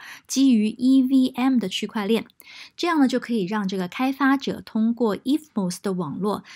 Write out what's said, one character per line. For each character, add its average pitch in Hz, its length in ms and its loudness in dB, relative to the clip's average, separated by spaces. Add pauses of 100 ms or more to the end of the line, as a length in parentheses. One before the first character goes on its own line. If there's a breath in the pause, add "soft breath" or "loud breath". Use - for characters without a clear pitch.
(260 loud breath)
基 262 280 4
于 214 160 2
E 262 320 2
V 262 320 4
M 254 240 2
的 208 100 -2
区 - 180 -6
块 208 200 -6
链。 214 200 0 (500 loud breath)
这 339 120 -2
样 320 120 2
呢， 269 60 6
就 240 140 0
可 240 120 -8
以 214 120 0
让 208 220 -4
这 190 100 -4
个 180 120 -4
开 262 240 -2
发 269 240 2
者 208 240 -4
通 226 340 -2
过 220 220 0
Evmos 208 640 -4
的 196 100 -2
网 180 260 -6
络， 196 260 -4 (120)